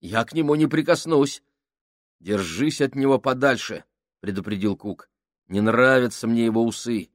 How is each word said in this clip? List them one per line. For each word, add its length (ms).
«Я 240
к 80
нему 220
не 120
прикоснусь!» 760
«Держись 640
от 140
него 240
подальше!» 680
предупредил 540
Кук. 340
«Не 140
нравятся 680
мне 180
его 180
усы 520